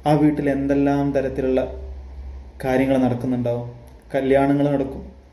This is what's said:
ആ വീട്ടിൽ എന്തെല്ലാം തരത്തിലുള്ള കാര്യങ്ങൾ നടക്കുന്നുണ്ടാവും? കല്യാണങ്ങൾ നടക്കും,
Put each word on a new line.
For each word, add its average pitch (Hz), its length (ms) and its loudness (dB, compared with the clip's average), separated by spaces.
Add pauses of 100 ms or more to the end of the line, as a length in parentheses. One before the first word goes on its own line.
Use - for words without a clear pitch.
ആ 147 80 4
വീട്ടിൽ 147 360 2
എന്തെല്ലാം 139 640 2
തരത്തിലുള്ള 131 500 0 (960)
കാര്യങ്ങൾ 135 380 2
നടക്കുന്നുണ്ടാവും? 120 720 0 (440)
കല്യാണങ്ങൾ 139 540 2
നടക്കും, 139 380 -2 (300)